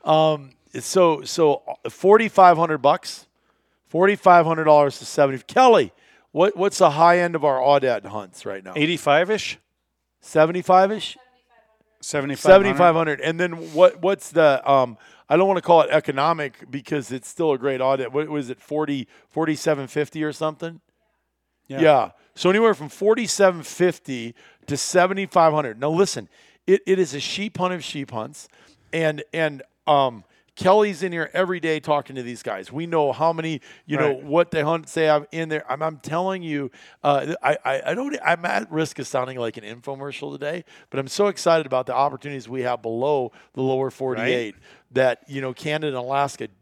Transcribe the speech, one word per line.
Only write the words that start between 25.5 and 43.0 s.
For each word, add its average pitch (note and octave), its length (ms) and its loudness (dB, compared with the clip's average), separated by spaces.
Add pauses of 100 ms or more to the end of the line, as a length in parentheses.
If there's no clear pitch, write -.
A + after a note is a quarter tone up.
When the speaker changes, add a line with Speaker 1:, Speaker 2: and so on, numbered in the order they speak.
Speaker 2:
hundred. C3 260 -4
Now C#3+ 120 -2
listen, E3 360 -2 (380)
it, F#3+ 220 2
it F#3+ 120 2
is D#3 140 -2
a C#3+ 60 -8
sheep G3 380 -10
hunt F3+ 160 -2
of E3+ 100 -10
sheep C#3+ 280 -12
hunts. B2 360 -12 (440)
And, D#3 320 -4 (100)
and, D#3 280 -4 (260)
um, C3 360 2 (320)
Kelly's G3 460 2
in F#3 100 -6
here E3 220 -6
every F3+ 260 -2
day D#3 200 -2
talking C#3+ 360 -4
to C3 60 -8
these A#2+ 220 -12
guys. G2 280 -10
We D3+ 140 -8
know D#3+ 260 0
how D#3 220 -2
many, D#3+ 260 -6 (280)
you D3 100 -6
know, C#3+ 160 2
Speaker 1:
Right. C3 100 -14
Speaker 2:
what D#3+ 280 0
they D#3+ 100 -2
hunt, D#3+ 260 -4
say D#3 220 0
I'm D3+ 220 2
in D#3+ 180 -8
there. D3+ 180 -6
I'm, C#3 140 -6
I'm D#3+ 160 -6
telling F3+ 460 -6
you, C#3+ 260 -8 (340)
uh, C#3+ 380 0
I, C#3 240 0
I, C3+ 220 -4
I C#3+ 80 -2
don't, C#4 280 -6
I'm E3+ 220 0
at G3 260 -6
risk D#3 280 -6
of C3 80 -10
sounding B2+ 320 -6
like A#2 180 -6
an A2+ 60 -18
infomercial C3+ 680 -12
today, D3 320 -10 (280)
but C3+ 80 -8
I'm C3+ 80 -6
so G3+ 180 -2
excited E3 400 0
about B2+ 220 -4
the B2+ 80 -6
opportunities C3+ 520 -4
we B2+ 140 -8
have A#2+ 220 -4
below A#2+ 480 -2 (240)